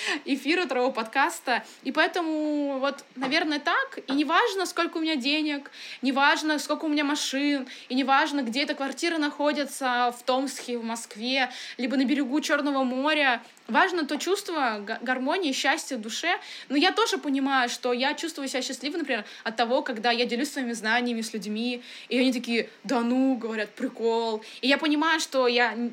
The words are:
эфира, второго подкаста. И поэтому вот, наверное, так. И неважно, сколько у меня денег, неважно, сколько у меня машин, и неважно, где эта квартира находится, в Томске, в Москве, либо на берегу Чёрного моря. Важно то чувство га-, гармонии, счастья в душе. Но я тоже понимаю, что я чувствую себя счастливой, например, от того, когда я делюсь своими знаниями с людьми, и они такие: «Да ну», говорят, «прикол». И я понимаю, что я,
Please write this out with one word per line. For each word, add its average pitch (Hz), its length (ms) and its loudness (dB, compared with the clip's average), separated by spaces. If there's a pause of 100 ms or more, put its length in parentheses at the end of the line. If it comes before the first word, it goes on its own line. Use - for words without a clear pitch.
(260)
эфира, 320 400 2
второго 262 260 2
подкаста. 240 280 -2 (640)
И 262 80 -4
поэтому 302 880 0
вот, 269 240 -2 (120)
наверное, 294 440 0
так. 269 480 0
И 269 60 -2
неважно, 359 520 2
сколько 339 320 -2
у 330 40 -2
меня 320 140 0
денег, 285 560 -2 (300)
неважно, 285 580 4
сколько 294 260 -2
у - 20 0
меня 302 160 2
машин, 285 640 0 (220)
и 247 60 -2
неважно, 277 460 4
где 240 220 0
эта 294 120 -2
квартира 294 420 -2
находится, 285 1000 0
в - 60 -18
Томске, 262 540 -2
в 226 60 -6
Москве, 240 640 -2 (280)
либо 254 200 0
на 269 80 4
берегу 262 360 2
Чёрного 285 420 2
моря. 262 580 2 (260)
Важно 330 380 4
то 294 120 -4
чувство 311 600 0
га-, 208 220 -8
гармонии, 262 500 0
счастья 277 460 0
в 220 40 -6
душе. 320 380 -2 (300)
Но 254 60 0
я 285 160 4
тоже 403 280 2
понимаю, 269 500 2
что 247 240 -2
я 269 220 0
чувствую 294 320 -6
себя 262 160 -2
счастливой, 285 360 -6
например, 247 260 -2 (180)
от 226 120 -4
того, 247 280 2
когда 226 260 -2
я 233 160 2
делюсь 233 260 -2
своими 247 220 -4
знаниями 226 480 0
с 220 120 -8
людьми, 226 500 -4 (260)
и 240 80 2
они 262 160 4
такие: 233 360 -2 (140)
«Да 233 180 0
ну», 254 360 2
говорят, 220 380 -4
«прикол». 226 680 -2 (180)
И 247 60 0
я 277 100 6
понимаю, 320 420 2
что 262 280 2
я, 240 300 4 (160)